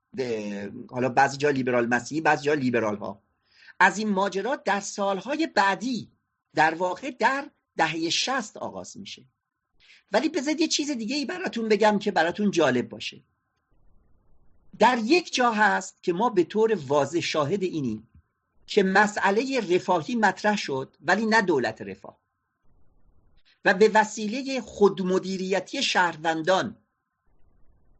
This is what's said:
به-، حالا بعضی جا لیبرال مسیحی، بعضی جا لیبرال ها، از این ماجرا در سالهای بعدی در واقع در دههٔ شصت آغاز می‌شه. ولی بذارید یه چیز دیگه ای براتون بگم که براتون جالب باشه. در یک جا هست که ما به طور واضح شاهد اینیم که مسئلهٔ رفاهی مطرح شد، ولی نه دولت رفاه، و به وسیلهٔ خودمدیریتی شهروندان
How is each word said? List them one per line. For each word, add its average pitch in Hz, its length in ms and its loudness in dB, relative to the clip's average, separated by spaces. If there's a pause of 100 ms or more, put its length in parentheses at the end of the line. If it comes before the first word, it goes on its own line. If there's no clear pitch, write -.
(160)
به-، 104 540 -6 (200)
حالا 127 180 -2
بعضی 135 280 -2
جا 143 140 0
لیبرال 123 360 -2
مسیحی، 120 340 -4
بعضی 151 240 0
جا 143 100 0
لیبرال 120 420 -2
ها، 101 260 -12 (580)
از 185 180 4
این 214 100 -2
ماجرا 196 480 -2
در 202 240 -2
سالهای 202 680 -4
بعدی 196 640 -2 (440)
در 156 200 4
واقع 180 360 -4
در 269 400 -2 (260)
دههٔ 160 340 0
شصت - 460 -4
آغاز 92 400 -12
می‌شه. 101 280 -16 (880)
ولی 262 160 2
بذارید 294 320 -2
یه 320 80 2
چیز 285 220 -2
دیگه 226 260 -4
ای 294 80 -4
براتون 240 440 -4
بگم 208 300 4
که 202 120 -4
براتون 175 400 0
جالب 131 380 2
باشه. - 340 -14 (1600)
در 240 260 6
یک 330 300 2
جا 247 160 2
هست 202 520 0
که 185 100 0
ما 208 180 0
به 180 140 2
طور 214 300 2 (120)
واضح 143 340 2
شاهد 156 420 -2
اینیم 147 460 -4 (580)
که - 160 4
مسئلهٔ 202 920 2
رفاهی 180 420 0
مطرح 208 400 2
شد، 135 440 -6
ولی 196 260 2
نه 220 160 4
دولت 135 400 0
رفاه، - 380 -16 (1400)
و 196 100 6
به 202 200 6
وسیلهٔ 220 680 0
خودمدیریتی 185 1200 0
شهروندان 160 920 0 (1200)